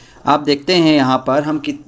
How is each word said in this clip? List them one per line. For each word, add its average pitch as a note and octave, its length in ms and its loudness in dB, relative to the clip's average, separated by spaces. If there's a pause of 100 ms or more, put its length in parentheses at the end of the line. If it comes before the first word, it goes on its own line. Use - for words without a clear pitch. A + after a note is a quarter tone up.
(260)
आप D3 140 2
देखते C#3+ 340 -2
हैं, D#3+ 200 4
यहाँ C3 320 0
पर C#3 160 0
हम D3+ 160 -4
कि-, D3 180 -8 (120)